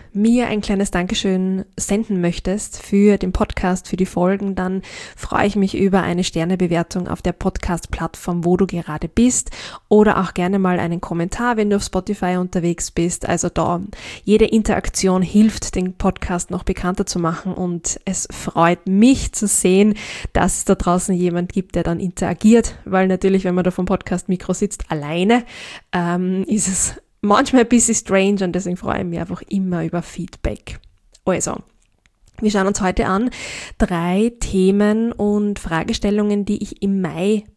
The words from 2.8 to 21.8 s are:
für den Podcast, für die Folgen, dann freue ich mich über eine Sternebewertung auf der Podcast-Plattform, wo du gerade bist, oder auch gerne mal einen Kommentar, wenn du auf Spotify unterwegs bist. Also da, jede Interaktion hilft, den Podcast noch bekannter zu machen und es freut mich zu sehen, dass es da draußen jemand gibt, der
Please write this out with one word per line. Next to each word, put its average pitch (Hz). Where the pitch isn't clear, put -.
für 202
den 185
Podcast, -
für 180
die 185
Folgen, 196
dann 185
freue -
ich 202
mich 196
über 190
eine 175
Sternebewertung 175
auf -
der 175
Podcast-Plattform, -
wo 175
du 190
gerade 165
bist, -
oder 214
auch 180
gerne 185
mal 180
einen 170
Kommentar, 214
wenn 208
du 202
auf 202
Spotify 185
unterwegs 175
bist. 170
Also 175
da, 175
jede 214
Interaktion 190
hilft, 208
den 185
Podcast -
noch 180
bekannter 185
zu -
machen 165
und 175
es -
freut -
mich 220
zu 208
sehen, 196
dass -
es -
da 202
draußen 180
jemand 175
gibt, 185
der 170